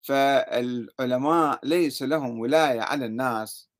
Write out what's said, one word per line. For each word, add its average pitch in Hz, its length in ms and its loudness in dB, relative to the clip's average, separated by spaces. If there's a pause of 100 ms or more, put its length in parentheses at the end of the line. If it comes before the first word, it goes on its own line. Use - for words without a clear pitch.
فالعلماء 135 1600 0
ليس 151 400 0
لهم 135 360 -2
ولاية 131 420 2
على 139 240 -2
الناس 113 640 -4 (100)